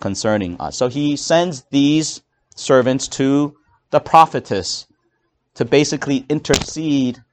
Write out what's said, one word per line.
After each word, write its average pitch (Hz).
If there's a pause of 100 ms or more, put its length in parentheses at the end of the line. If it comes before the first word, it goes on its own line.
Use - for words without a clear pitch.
concerning 98
us.'" 73
So 127
he 147
sends 170
these 143 (320)
servants 131
to 143 (340)
the 151
prophetess - (680)
to -
basically 139
intercede 147 (100)